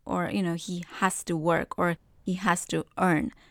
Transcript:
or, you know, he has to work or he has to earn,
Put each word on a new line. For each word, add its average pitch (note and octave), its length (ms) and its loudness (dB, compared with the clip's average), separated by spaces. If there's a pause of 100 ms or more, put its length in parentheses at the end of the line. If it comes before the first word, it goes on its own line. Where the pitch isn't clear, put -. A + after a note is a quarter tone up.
or, F3+ 280 -2
you G3+ 80 2
know, E3+ 140 0
he F3 300 -6 (140)
has - 260 0
to F3 120 -2
work E3 400 0
or F3 200 2 (260)
he F#3 120 -2
has F3+ 320 0
to D#3 200 -2 (100)
earn, E3+ 360 4 (180)